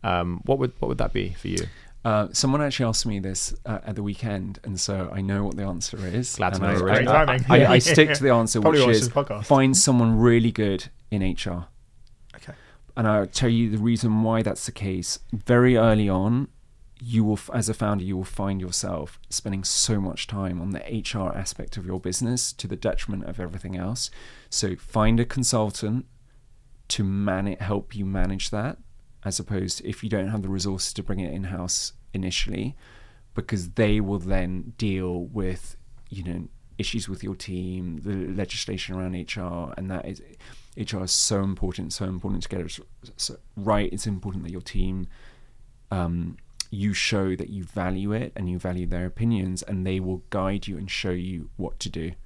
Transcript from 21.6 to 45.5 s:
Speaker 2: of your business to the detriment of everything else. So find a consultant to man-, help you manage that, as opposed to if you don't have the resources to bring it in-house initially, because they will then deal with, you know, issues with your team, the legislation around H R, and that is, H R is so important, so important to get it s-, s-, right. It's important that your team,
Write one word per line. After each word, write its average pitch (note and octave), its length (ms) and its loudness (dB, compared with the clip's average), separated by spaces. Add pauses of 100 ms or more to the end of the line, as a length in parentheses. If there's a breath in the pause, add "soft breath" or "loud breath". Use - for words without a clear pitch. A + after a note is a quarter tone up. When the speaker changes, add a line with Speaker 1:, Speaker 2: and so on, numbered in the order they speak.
Speaker 2:
of F#2 80 -8
your F#2 160 -6
business A#2+ 540 -2
to - 140 -10
the A2+ 80 -6
detriment - 480 -2
of - 160 -8
everything F#2 360 -8
else. F#2+ 320 -4 (420 soft breath)
So F#2 260 -2
find A2 440 4
a A#2+ 40 4
consultant A2+ 840 -2 (840)
to - 160 0
man-, G2 560 0
help G2+ 340 -4
you G2+ 120 -4
manage F#2+ 440 0
that, - 280 -4 (460)
as G2 140 -4
opposed F#2 400 -4
to - 100 -10
if - 140 -8
you A2 60 -4
don't F#2+ 200 0
have G#2+ 140 -2
the E2+ 60 -6
resources F#2+ 460 -4
to G2 80 -8
bring F#2+ 180 -2
it E2 120 -6
in-house F#2 600 -4 (220)
initially, F#2+ 600 -2 (600 soft breath)
because F2 360 -4
they G#2+ 300 4
will G2 180 0
then F#2 600 0
deal F#2 420 0
with, F#2 560 -4 (320)
you F#2 160 -10
know, F2 240 -6 (300)
issues - 300 -4
with F#2+ 140 -8
your G2 140 -6
team, F2+ 600 -6
the G2+ 140 -6 (220)
legislation F#2 640 -6
around F#2 180 -4
H F2+ 240 -8
R, F2 380 -8
and F#2 140 -8
that F2+ 160 -6
is, - 140 -10 (560 soft breath)
H A2 180 -8
R F#2 100 -4
is F2+ 80 -2
so - 320 2
important, F#2 480 -4
so - 140 -6
important F#2+ 360 -4
to - 60 -8
get F#2 120 -6
it E2+ 60 -6
s-, - 140 -12 (360)
s-, - 140 -6 (260)
right. G#2 360 0
It's - 160 -4
important F#2+ 360 -4
that E2 60 -8
your F2+ 120 -10
team, F#2 440 0 (840 soft breath)